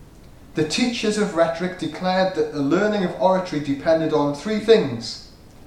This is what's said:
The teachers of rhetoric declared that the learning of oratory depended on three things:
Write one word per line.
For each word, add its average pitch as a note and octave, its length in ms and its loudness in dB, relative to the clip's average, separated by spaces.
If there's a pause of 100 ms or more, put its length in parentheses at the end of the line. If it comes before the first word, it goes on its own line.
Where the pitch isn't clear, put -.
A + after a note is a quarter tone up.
(540)
The D#3 140 0
teachers A#3 480 0
of F#3+ 180 0
rhetoric E3 440 0
declared F#3 560 -2
that D3+ 180 -2
the D3 80 -4
learning G3 420 2
of F3 180 -4
oratory F3+ 420 2
depended D#3 500 0
on C#3+ 220 2
three G#3 260 -4
things: C#3+ 720 0 (360)